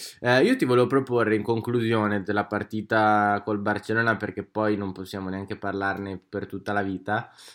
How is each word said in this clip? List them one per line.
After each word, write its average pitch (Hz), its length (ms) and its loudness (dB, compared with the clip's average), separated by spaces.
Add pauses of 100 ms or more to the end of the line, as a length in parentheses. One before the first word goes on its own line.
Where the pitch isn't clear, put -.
(200)
Eh, 123 240 4
io 247 120 4
ti 202 100 0
volevo 123 220 4
proporre 120 480 2
in 101 80 -2
conclusione 113 800 0
della 101 220 0
partita 104 1000 2
col 107 140 -2
Barcellona, 104 580 0
perché 101 260 -6
poi 107 340 0
non 98 160 -6
possiamo 95 360 -8
neanche 98 280 -8
parlarne 98 720 -4
per 98 200 -8
tutta 101 260 -8
la 101 80 0
vita, 101 500 -4 (240)